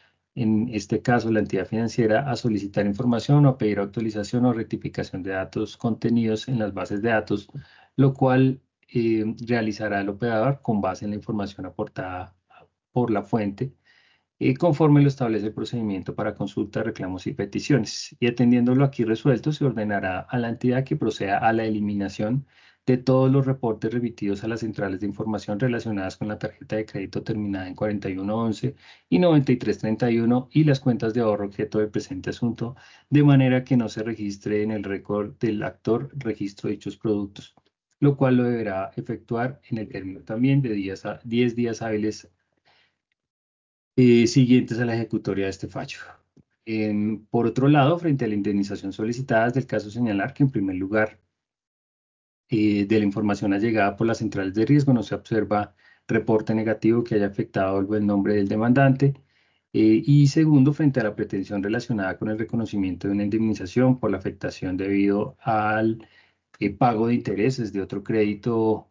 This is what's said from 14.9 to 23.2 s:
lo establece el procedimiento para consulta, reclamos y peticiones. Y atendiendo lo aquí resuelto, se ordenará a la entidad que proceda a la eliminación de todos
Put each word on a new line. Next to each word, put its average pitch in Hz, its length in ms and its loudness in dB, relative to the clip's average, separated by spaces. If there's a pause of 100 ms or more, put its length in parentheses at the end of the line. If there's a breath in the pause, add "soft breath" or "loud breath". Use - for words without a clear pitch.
lo 143 80 6
establece 110 380 -2
el 107 60 -6
procedimiento 110 640 -6
para 107 200 -6
consulta, 104 480 -4
reclamos 95 440 -6
y 107 60 -6
peticiones. 104 840 -2
Y 120 80 2
atendiendo 123 480 4
lo 139 100 4
aquí 135 180 -2
resuelto, 113 480 0
se 151 140 -2
ordenará 104 540 -2
a - 180 -6
la 120 120 -2
entidad 123 360 0
que 151 100 -4
proceda 101 440 -2
a 113 140 2
la 110 120 0
eliminación 104 800 -2 (400 soft breath)
de 127 120 4
todos 131 340 4